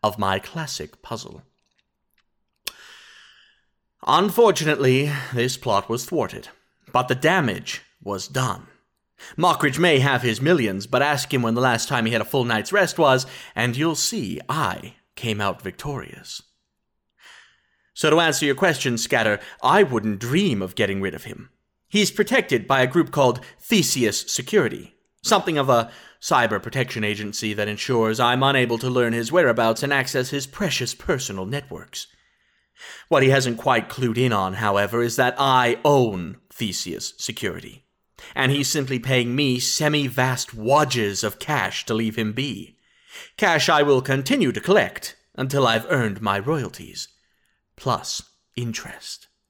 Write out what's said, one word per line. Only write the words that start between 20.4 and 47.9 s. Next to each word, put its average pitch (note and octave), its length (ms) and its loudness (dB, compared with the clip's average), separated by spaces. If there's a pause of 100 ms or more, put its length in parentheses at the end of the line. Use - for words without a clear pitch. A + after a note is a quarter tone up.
of F#2 140 -8
getting G2 260 0
rid F#2+ 140 -4
of - 80 -12
him. - 280 -16 (380)
He's G3+ 220 2
protected G#3 560 0
by C3+ 140 2
a B2+ 60 4
group D3+ 240 0
called B2+ 340 2 (160)
Theseus B2+ 640 0
Security, - 680 -2 (280)
something F#3 360 0
of C3+ 100 0
a A#2 220 4 (320)
cyber A2+ 400 0
protection A#2 420 -4
agency G#2 480 -4
that G#2 160 -2
ensures A2 500 0
I'm B2 240 2
unable B2+ 360 2
to B2+ 100 -4
learn B2 240 2
his A#2 180 -4
whereabouts A#2+ 520 2
and C#3+ 100 -2
access C3 380 -2
his C#3 160 -6
precious C3+ 480 -4
personal A#2 500 -6
networks. A2+ 640 -10 (1000)
What C#3+ 140 4
he C3 60 6
hasn't B2+ 300 2
quite B2 320 0
clued A#2+ 260 -2
in B2 160 2
on, F#2+ 220 0
however, G2+ 480 0
is A#2+ 140 -2
that B2 200 2
I B2+ 480 2
own A2 540 2 (120)
Theseus F2+ 680 -6
Security, - 640 -10 (500)
and C3 160 2
he's C#3+ 220 0
simply C3+ 260 -2
paying B2 380 0
me C3 240 0
semi-vast C3+ 920 -2
wadges A#2 680 0
of G#2 160 -4
cash A2+ 460 -4
to A#2+ 80 -4
leave A2 240 -2
him G#2+ 160 -4
be. A2+ 460 -8 (580)
Cash E3 320 2
I D3+ 140 6
will C#3 180 4
continue C#3 520 0
to G2+ 100 -4
collect F3+ 520 0 (200)
until C3+ 320 0
I've A2+ 240 2
earned A2 320 0
my G2+ 160 0
royalties, G#2 680 -6 (680)
plus - 460 -4 (340)